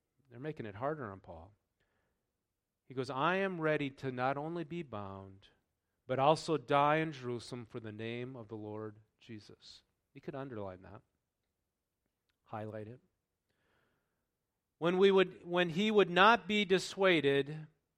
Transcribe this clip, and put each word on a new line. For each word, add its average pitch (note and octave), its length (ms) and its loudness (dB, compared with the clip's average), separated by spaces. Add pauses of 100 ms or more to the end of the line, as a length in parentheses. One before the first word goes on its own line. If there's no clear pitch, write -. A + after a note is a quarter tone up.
(300)
They're A#2+ 80 -20
making C#3+ 280 -10
it G2+ 80 -12
harder C3 360 -6
on F#2+ 100 -14
Paul. E2+ 300 -18 (1400)
He C3+ 60 -20
goes, B2+ 160 -6
"I D3+ 280 0
am F#3+ 260 -2
ready D3+ 260 0
to C3+ 240 -8
not B2+ 240 -2
only E3 260 -6
be E3 200 -8
bound, G2 680 -12 (580)
but B2+ 120 0
also D#3 400 4
die C#3+ 380 2
in D#3+ 160 -2
Jerusalem B2 520 -10
for A#2+ 160 -12
the A2 120 -12
name A#2+ 440 -8
of A2 120 -14
the A2+ 80 -10
Lord G#2+ 420 -10 (200)
Jesus." - 640 -20 (300)
You C#3 80 -20
could D3+ 140 -12
underline G#2+ 480 -10
that. F#2+ 180 -18 (1400)
Highlight G#2+ 440 -10
it. B2 120 -18 (1800)
When F3 200 2
we G3 120 8
would, F#3 360 2
when F3 240 2
he G#3 200 2
would F#3+ 200 6
not F#3 360 6
be G#3 200 0
dissuaded, D#3 1000 2 (300)